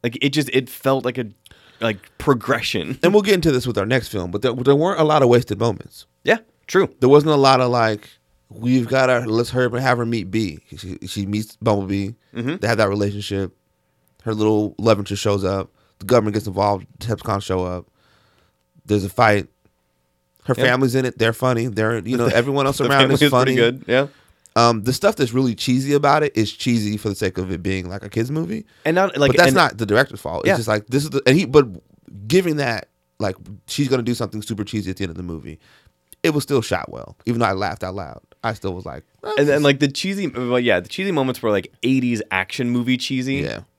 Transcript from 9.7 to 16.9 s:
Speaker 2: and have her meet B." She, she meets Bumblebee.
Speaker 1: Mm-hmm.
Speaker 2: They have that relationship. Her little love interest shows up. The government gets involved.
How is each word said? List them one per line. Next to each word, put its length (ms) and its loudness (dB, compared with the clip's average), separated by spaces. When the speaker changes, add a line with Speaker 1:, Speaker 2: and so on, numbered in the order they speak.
Speaker 2:
and 80 -4
have 160 2
her 80 -2
meet 260 -4
B." 280 -4
She, 200 -12
she 180 -6
meets 360 -6
Bumblebee. 500 -2
Speaker 1:
Mm-hmm. 220 -6
Speaker 2:
They 100 -4
have 100 0
that 120 2
relationship. 680 -4
Her 100 -4
little 440 2
love 220 4
interest 240 -6
shows 200 0
up. 280 -4
The 60 -14
government 300 2
gets 120 -4
involved. 380 -2